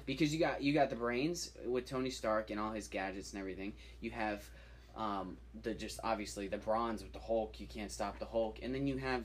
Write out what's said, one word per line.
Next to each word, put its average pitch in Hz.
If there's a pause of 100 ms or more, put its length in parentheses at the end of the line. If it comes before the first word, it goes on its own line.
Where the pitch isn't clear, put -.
because 147
you 160
got, 151
you 143
got 147
the 131
brains 123 (140)
with 123
Tony 131
Stark 110
and 107
all 110
his 107
gadgets 95
and 104
everything. 95 (280)
You 113
have, 107 (540)
um, 98 (260)
the, 117
just -
obviously 104
the 101
bronze 110
with 95
the -
Hulk. 110
You 104
can't 107
stop 101
the 107
Hulk, 110
and 127
then 139
you 131
have 131